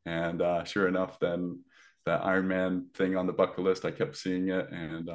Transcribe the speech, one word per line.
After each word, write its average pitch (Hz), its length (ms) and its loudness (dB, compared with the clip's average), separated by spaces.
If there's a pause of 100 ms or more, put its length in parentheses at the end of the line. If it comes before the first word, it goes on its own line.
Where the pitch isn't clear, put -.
And, 85 360 -2
uh, 87 240 2
sure 95 240 2
enough, 92 300 -2
then 87 420 -2 (440)
that 85 180 2
Ironman 92 720 2
thing 95 220 2
on 92 100 0
the 90 60 0
bucket 92 320 2
list, 92 220 2
I 85 60 0
kept - 260 -4
seeing 92 320 -2
it, 92 220 -2
and, 82 380 -8
uh, 85 60 -8